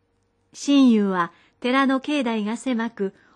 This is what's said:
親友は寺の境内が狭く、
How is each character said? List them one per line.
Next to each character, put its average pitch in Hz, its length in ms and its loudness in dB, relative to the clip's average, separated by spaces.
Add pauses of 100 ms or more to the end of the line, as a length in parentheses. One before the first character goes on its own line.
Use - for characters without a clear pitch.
(520)
親 269 380 4
友 208 180 2
は 180 240 -2 (280)
寺 262 260 0
の 269 140 0
境 285 220 -2
内 226 220 -2
が 220 120 -6
狭 233 340 -4
く、 196 240 -6 (220)